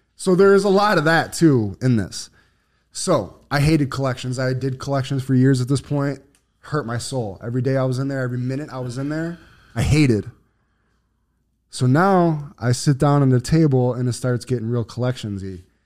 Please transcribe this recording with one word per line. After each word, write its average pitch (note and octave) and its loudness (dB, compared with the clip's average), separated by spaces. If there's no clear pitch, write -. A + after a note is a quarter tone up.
So F#3 0
there G3 4
is G3 4
a G#3 0
lot G3+ 4
of F#3+ 2
that D#3+ 2
too B2 2
in B2+ 2
this. - -6
So B2+ -2
I C#3+ 0
hated C#3+ 2
collections. B2+ -4
I C3 -2
did C3 -6
collections C#3 -4
for C3+ -2
years B2+ 4
at B2 -4
this C#3 0
point. C#3+ -4
Hurt D3 -6
my A#2 -6
soul. A2+ -8
Every A#2+ -4
day C3+ 0
I C3 0
was C3 -2
in C#3 -4
there, C3+ -4
every B2+ -4
minute C3 -6
I C3 -10
was B2 -8
in C#3 -6
there, E3 -6
I A#2 -2
hated. B2+ 2
So - -4
now E3 2
I B2 0
sit B2+ 0
down C#3+ 4
at C3+ 4
the B2+ 4
table C3 2
and B2 -4
it A#2+ -2
starts B2 -4
getting A#2 -4
real A#2+ -2
collections-y. G2+ -6